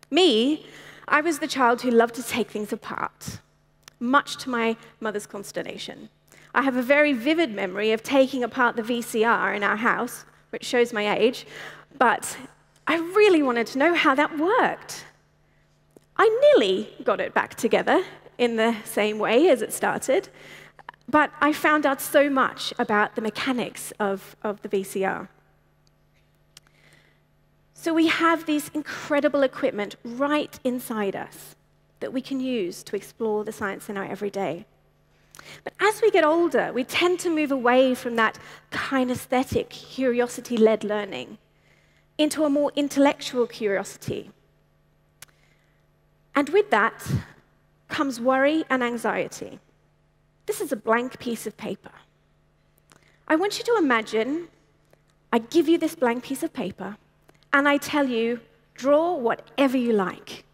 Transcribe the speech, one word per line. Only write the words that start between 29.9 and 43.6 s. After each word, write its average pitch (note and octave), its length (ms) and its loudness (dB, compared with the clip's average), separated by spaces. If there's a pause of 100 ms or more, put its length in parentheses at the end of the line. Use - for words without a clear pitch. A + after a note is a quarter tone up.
right C#4 580 -4
inside A#3 540 -4
us - 400 -14 (420)
that - 140 -8
we B3+ 80 -4
can C4+ 180 -8
use A#3 440 -4
to - 120 -8
explore G#3+ 480 -4
the G#3+ 80 -8
science G#3 380 -8
in G3+ 80 -8
our G3 80 -6
everyday. G3 600 -6 (1000)
But - 160 -12
as G#4 200 2
we A4 100 4
get E4+ 120 4
older, D4+ 480 2
we A#3+ 140 -2
tend F4+ 340 0
to F4 100 -4
move D4+ 220 0
away B3+ 420 4
from A#3+ 220 -6
that A3+ 240 0 (320)
kinesthetic, B3+ 960 -2
curiosity-led A#3+ 1160 0
learning G#3 520 -8 (800)
into D4+ 280 2
a D4 40 2
more C#4+ 260 2
intellectual C#4 720 0
curiosity. - 840 -6 (2000)